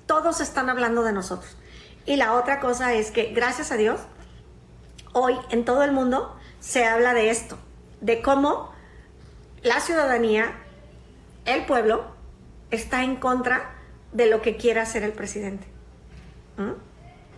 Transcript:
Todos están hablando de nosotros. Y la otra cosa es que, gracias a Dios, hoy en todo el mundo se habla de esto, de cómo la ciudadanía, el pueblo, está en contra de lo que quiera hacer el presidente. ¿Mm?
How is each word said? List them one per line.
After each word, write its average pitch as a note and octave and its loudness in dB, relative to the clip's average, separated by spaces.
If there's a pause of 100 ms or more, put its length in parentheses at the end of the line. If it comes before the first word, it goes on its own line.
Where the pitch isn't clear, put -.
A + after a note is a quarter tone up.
Todos D#4+ 2
están C4 -2
hablando A#3 0
de A3 0
nosotros. - -6 (480)
Y C#4+ 2
la A#3 2
otra C4+ 0
cosa B3 0
es G#3+ 0
que, A3 -2
gracias B3+ 0
a - 0
Dios, A3 2 (1120)
hoy B3+ 2 (120)
en A#3 0
todo C4 4
el C#4+ 2
mundo C4 0 (220)
se B3 0
habla A#3 4
de A3+ 4
esto, - -6 (420)
de A#3 0
cómo C#4 2 (880)
la B3+ 2
ciudadanía, A#3 2 (880)
el C4+ 0
pueblo, A3+ 2 (640)
está B3+ -2
en C4 -2
contra B3+ 0 (420)
de A3+ 4
lo G#3+ 4
que A3 -2
quiera A3+ 2
hacer A3 -4
el G#3 -2
presidente. G3+ -8 (880)
¿Mm? G#3 -6 (600)